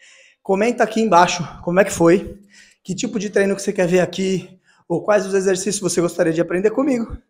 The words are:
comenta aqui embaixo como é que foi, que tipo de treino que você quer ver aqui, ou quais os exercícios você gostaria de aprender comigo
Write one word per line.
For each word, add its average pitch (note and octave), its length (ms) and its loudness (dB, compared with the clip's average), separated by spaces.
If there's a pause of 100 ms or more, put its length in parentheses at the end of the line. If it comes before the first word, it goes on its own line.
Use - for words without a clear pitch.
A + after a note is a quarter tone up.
(420)
comenta A3 420 0
aqui A3 160 0
embaixo F3+ 420 4 (200)
como F3 180 2
é D#3+ 40 4
que - 60 -2
foi, E3+ 480 2 (460)
que F#3 100 -8
tipo A3+ 240 -6
de G#3 120 -6
treino G3 260 0
que G3 60 -10
você G3+ 100 -4
quer F#3 160 0
ver F3+ 120 4
aqui, F#3 600 -4 (260)
ou E3 160 -4
quais G#3 220 2
os F#3+ 80 -6
exercícios F#3+ 480 0
você F3 180 -2
gostaria E3+ 340 0
de E3 100 0
aprender F#3 300 0
comigo B3+ 440 -2 (140)